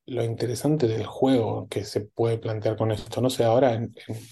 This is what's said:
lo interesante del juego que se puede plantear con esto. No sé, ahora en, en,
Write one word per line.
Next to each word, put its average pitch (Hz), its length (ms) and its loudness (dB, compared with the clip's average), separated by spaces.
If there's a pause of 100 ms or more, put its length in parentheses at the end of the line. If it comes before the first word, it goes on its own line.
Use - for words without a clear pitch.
lo 117 160 -2
interesante 117 640 0
del 110 180 -2
juego 110 640 0
que 104 160 -4
se - 160 -4
puede 113 380 -2
plantear 110 360 -2
con 110 160 0
esto. - 300 -4
No 127 80 2
sé, 131 140 2
ahora 117 320 6
en, 113 180 -4 (140)
en, 110 100 -6 (140)